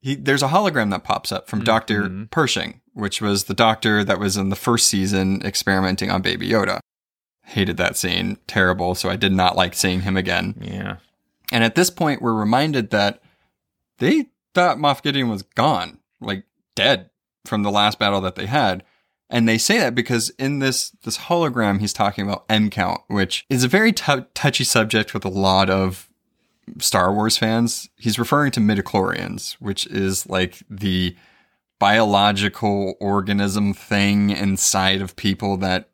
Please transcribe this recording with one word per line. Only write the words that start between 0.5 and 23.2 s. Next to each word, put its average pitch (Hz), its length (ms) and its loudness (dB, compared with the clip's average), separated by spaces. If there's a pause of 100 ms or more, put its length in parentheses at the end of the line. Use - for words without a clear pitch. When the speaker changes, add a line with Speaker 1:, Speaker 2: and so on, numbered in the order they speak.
Speaker 1:
that 92 140 -4
pops - 280 -6
up - 160 -8
from 104 160 -4
Doctor 110 380 2
Speaker 2:
Mm-hmm. 98 220 -6
Speaker 1:
Pershing, 113 560 -2 (120)
which 104 280 -6
was 101 240 0
the 98 100 -6
doctor 110 500 2
that 98 140 0
was 98 180 0
in 98 120 -2
the 98 80 -2
first - 320 2
season 95 560 0
experimenting 95 680 -2
on 95 120 0
Baby 90 260 -4
Yoda. 98 320 0 (640)
Hated 98 340 -2
that - 180 0
scene. 92 400 -2 (120)
Terrible. 90 480 0
So - 120 -4
I 92 80 -2
did 98 160 2
not 92 240 2
like 92 180 0
seeing 92 280 0
him 95 140 -2
again. 92 440 -2
Speaker 2:
Yeah. 98 360 -10 (560)
Speaker 1:
And 117 120 2
at 110 120 0
this 175 140 2
point, 151 300 -2
we're 113 140 -2
reminded 120 560 0
that 101 320 0 (760)
they 262 280 2 (280)
thought 180 240 2
Moff 143 240 0
Gideon 139 260 -2
was 101 140 -4
gone, 113 560 -2 (220)
like, 98 240 -6 (320)
dead 131 340 2 (360)
from 104 160 -2
the 101 80 0
last 104 280 2
battle 101 240 2
that 92 120 -4
they 95 120 -8
had. 107 360 0 (480)
And 117 180 2
they 113 100 2
say 208 200 2
that 131 160 0
because 120 360 -2
in 139 280 -4
this, 135 320 -2 (140)
this 113 120 -6
hologram, 120 640 0
he's 104 120 -2
talking 101 340 -2
about 101 220 -6
M 107 220 2
count, 90 380 -2
which 98 400 -2